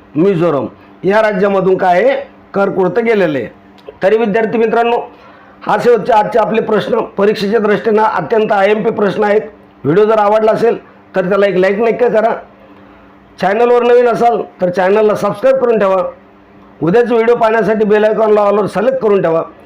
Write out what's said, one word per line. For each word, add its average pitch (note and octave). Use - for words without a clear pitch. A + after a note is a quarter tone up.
मिझोरम E3
या G#3
राज्यामधून G3
काय F3+
आहे, C4+
कर्कवृत्त F#3+
गेलेलं G3+
आहे. A2
तरी G3+
विद्यार्थी A3
मित्रांनो, A#3
हा G3+
शेवटचे A#3+
आजचे G#3+
आपले A3
प्रश्न. A3
परीक्षेच्या G#3
दृष्टीनं G#3+
अत्यंत G#3+
आयएमपी G#3
प्रश्न G#3
आहेत. G#3
व्हिडिओ F3
जर A3
आवडला G#3+
असेल, G#3
तर F3+
त्याला G3+
एक F#3
लाईक F#3+
नक्की A#3
करा. G#3+
चॅनलवर A#3+
नवीन A#3+
असाल, A3+
तर F3+
चॅनलला G3+
सबस्क्राईब B3+
करून A#3+
ठेवा. F#3+
उद्याचा A3+
व्हिडिओ A#3
पाहण्यासाठी A3
बेल G#3
आयकॉनला G#3+
ऑलवर G3+
सिलेक्ट C4
करून G3+
ठेवा. E3